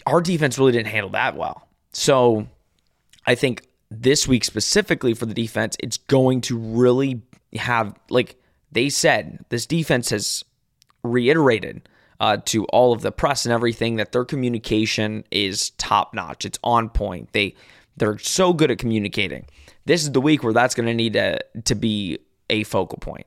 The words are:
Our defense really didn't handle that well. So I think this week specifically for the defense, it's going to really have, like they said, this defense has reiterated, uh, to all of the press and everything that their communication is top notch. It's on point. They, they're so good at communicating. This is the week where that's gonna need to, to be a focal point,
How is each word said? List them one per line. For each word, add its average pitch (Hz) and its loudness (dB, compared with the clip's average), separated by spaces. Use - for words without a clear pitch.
Our 165 4
defense 156 0
really 135 6
didn't 117 0
handle 104 -4
that 104 -2
well. - -8
So 120 4
I 127 4
think 123 -2
this 127 2
week 123 4
specifically 120 0
for 117 -6
the 107 -6
defense, 110 -4
it's - -6
going 131 2
to 120 -6
really 123 2
have, 113 -4
like - -2
they 131 0
said, 131 -2
this 120 -4
defense 151 0
has - -4
reiterated, 120 2
uh, 107 2
to 110 -2
all 123 4
of 113 -2
the 107 -2
press 143 -2
and 120 0
everything 117 0
that 107 -4
their 123 0
communication 110 -2
is 101 -2
top - -2
notch. 85 -10
It's - -10
on 113 0
point. 95 -6
They, 101 -2
they're 107 -2
so 185 2
good 151 2
at 107 -2
communicating. 101 -4
This 156 2
is 143 -6
the 139 4
week 147 2
where 113 0
that's 120 2
gonna 117 0
need 113 -2
to, 101 0
to - 0
be 104 -4
a 107 0
focal 98 -4
point, - -12